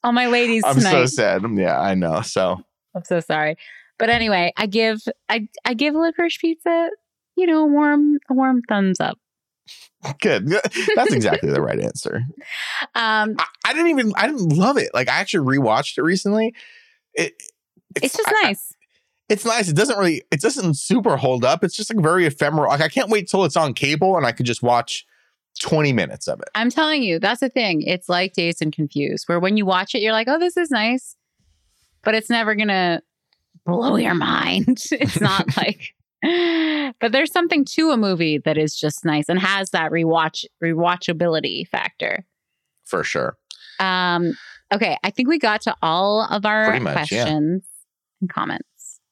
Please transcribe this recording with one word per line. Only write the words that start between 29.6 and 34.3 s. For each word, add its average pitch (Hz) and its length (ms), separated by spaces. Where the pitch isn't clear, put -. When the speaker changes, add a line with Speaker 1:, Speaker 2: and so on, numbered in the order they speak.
Speaker 1:
watch 185 300
it, 202 80
you're 220 100
like, 220 140
"Oh, 285 100
this 349 180
is 339 140
nice," 240 460
but 220 100
it's 220 160
never 226 240
gonna 190 480
blow 233 300
your - 180
mind. - 760